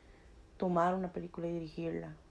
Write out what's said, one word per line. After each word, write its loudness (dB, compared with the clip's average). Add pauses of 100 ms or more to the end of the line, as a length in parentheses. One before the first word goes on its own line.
(580)
tomar 4
una -2
película -6
y -2
dirigirla, -4 (180)